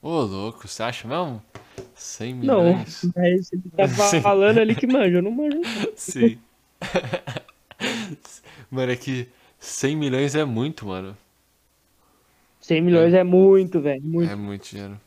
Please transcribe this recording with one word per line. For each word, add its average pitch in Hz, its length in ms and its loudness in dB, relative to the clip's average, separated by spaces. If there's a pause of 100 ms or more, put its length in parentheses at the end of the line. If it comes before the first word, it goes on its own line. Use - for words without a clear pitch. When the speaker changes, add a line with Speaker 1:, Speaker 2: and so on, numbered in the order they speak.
Speaker 1:
Ô, 156 200 -2
louco, 101 460 -6
você - 160 -8
acha 117 240 -8
mesmo? 135 340 -6 (540)
Cem - 380 -12
milhões? 175 720 0
Speaker 2:
Não, 175 120 0
mas 180 380 0
ele 185 80 -6 (140)
tá 190 120 2
Speaker 1:
<laughs> 170 220 2
Sim. 170 120 2
Speaker 2:
falando 202 360 4
ali 220 180 4
que 254 120 0
manja, 214 300 4
eu 180 40 2
não 196 100 -2
manjo, 294 260 -2
não. 233 380 -4
Speaker 1:
Sim. 117 420 0 (440)
<laughs> - 1900 -10
Mano, 127 200 -4
é 123 40 -2
que 123 320 -8 (320)
cem - 360 -4
milhões 143 400 -2
é 156 100 0
muito, 127 400 -4
mano. 95 320 -10 (1400)
Speaker 2:
Cem 165 200 0
milhões 175 320 6
Speaker 1:
É. 185 60 6
Speaker 2:
é 180 40 4
muito, 185 580 6
velho, 139 220 -2
muito. 165 280 -2
Speaker 1:
É 101 40 -8
muito 101 340 -10
dinheiro. 101 380 -14